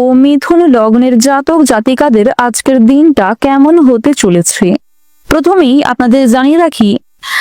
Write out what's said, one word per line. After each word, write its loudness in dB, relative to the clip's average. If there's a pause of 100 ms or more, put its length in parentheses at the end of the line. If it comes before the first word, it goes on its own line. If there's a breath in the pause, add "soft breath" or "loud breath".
(240)
মিথুন 0 (160)
লগ্নের 0 (100)
জাতক 0 (120)
জাতিকাদের 0 (180)
আজকের -2 (140)
দিনটা 0 (180)
কেমন 2 (120)
হতে 0 (100)
চলেছে? -2 (640)
প্রথমেই 0 (160)
আপনাদের 0 (100)
জানিয়ে 0
রাখি, -2 (520 loud breath)